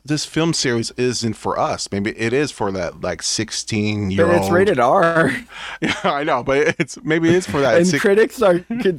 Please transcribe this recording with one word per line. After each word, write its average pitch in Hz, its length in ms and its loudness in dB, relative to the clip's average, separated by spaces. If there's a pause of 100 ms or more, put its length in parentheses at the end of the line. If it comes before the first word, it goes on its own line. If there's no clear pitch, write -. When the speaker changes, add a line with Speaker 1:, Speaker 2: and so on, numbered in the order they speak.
Speaker 1:
this 143 220 -4
film 160 260 0
series 117 400 -2
isn't 117 420 -2
for - 240 -4
us. 156 320 -4
Maybe 101 280 -2
it 113 160 -2
is 139 160 0
for 104 220 -4
that, 85 280 -6
like, 90 220 -6
sixteen-year-old. 104 1080 -2
Speaker 2:
But 175 120 2
it's - 80 -2
rated 185 280 2
R. 165 520 2 (280)
Speaker 1:
<laughs> - 220 -14
Yeah, - 140 -2 (100)
I 147 200 0
know, 139 180 0
but 139 360 2
it's, - 240 -6
maybe 165 320 2
it's 185 140 2
for 147 140 -2
that 123 160 4
Speaker 2:
And 175 80 6
Speaker 1:
six- 170 160 2
Speaker 2:
critics 220 400 4
are, 180 180 4
cri-, 214 380 -2